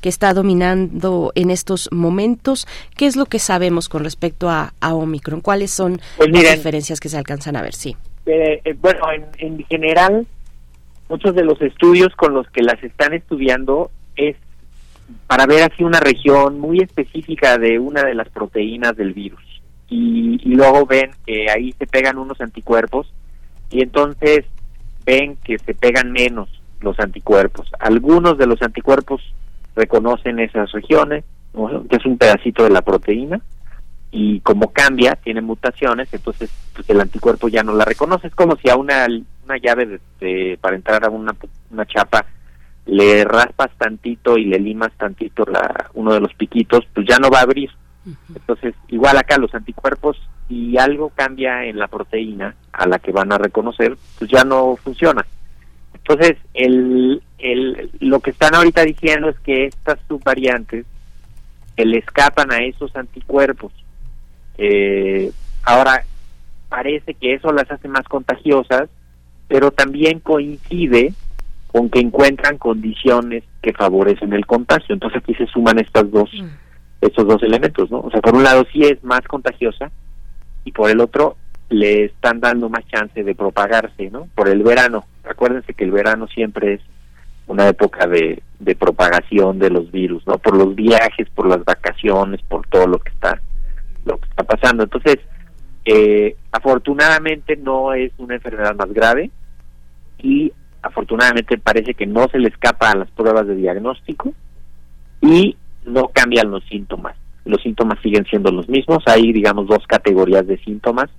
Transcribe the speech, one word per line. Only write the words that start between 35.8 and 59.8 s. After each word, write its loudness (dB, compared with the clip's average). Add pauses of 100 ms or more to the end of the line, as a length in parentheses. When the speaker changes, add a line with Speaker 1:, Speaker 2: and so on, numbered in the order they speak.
Speaker 2:
entonces, -10 (240)
pues, -14
el 4
anticuerpo 0
ya 0
no -2
la 4
reconoce. -2
Es -14
como 4
si 0
a 6
una, 0 (360)
una -6
llave 0
de, -12 (200)
de, -6
para -2
entrar -2
a 0
una, -6 (360)
una -8
chapa -2 (580)
le 6
raspas 0
tantito -2
y 0
le 0
limas -4
tantito -6
la, -4
uno 0
de 2
los -4
piquitos, 0
pues -4
ya 6
no 4
va 6
a 6
abrir. 0 (340)
Speaker 1:
Ujú. -16 (180)
Speaker 2:
Entonces, -6 (140)
igual 4
acá 2
los -2
anticuerpos, -4 (300)
si -4
algo 0
cambia -4
en -10
la -6
proteína -8 (160)
a -2
la 0
que -8
van 0
a 2
reconocer, -2 (200)
pues -6
ya 6
no 0
funciona. -2 (680)
Entonces, 2 (160)
el, 2 (160)
el, -4
lo 2
que -4
están 2
ahorita 6
diciendo -2
es -4
que 0
estas -4